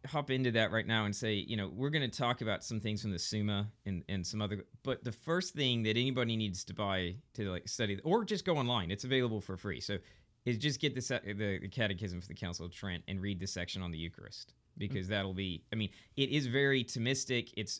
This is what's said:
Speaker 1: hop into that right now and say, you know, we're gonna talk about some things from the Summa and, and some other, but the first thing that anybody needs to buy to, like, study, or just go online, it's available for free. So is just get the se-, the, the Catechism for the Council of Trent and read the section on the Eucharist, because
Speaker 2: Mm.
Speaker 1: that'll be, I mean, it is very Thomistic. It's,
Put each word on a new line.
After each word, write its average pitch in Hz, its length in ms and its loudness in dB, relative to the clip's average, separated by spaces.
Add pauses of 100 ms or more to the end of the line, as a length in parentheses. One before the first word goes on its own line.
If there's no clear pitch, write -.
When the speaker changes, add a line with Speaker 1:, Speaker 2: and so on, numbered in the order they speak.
Speaker 1:
hop 143 240 -2
into 131 200 4
that 110 220 6
right 110 140 2
now 110 200 4
and 104 100 0
say, 110 200 0
you 110 200 -2
know, 98 180 0
we're 131 140 0
gonna 147 200 2
talk 120 340 0
about 107 220 0
some 110 160 -2
things 107 200 0
from 104 120 -2
the 87 60 0
Summa 104 520 0 (160)
and, 95 240 -2
and 92 160 -2
some 107 160 -2
other, 104 240 -4 (160)
but 131 200 -2
the 123 100 -4
first 175 420 -2
thing 123 300 4
that 110 120 4
anybody 123 400 2
needs 101 280 -2
to - 100 -10
buy 95 400 2 (180)
to, 101 180 -2
like, 90 160 -4
study, 101 380 0
or 196 220 4
just 196 180 -2
go 165 140 2
online, 120 320 2
it's 101 140 -4
available 123 360 2
for 95 160 -6
free. 92 240 -6
So 101 160 -2 (480)
is 120 140 2
just 143 220 0
get 143 140 2
the 123 60 -4
se-, 123 240 -2
the, 101 360 0
the 98 80 -6
Catechism 95 520 -2
for - 80 -10
the - 60 -12
Council 87 320 -6
of 90 80 -10
Trent 90 340 -6
and 95 140 -2
read 98 180 -2
the 95 60 -4
section 92 340 -4
on 87 120 -2
the 80 60 -4
Eucharist, - 560 -10 (220)
because 98 300 -2
Speaker 2:
Mm. 95 40 -4
Speaker 1:
that'll 98 240 0
be, 92 280 -2 (100)
I 110 40 -2
mean, 107 140 0 (260)
it 139 140 2
is 143 180 2
very 135 340 6
Thomistic. 123 760 0
It's, - 240 -2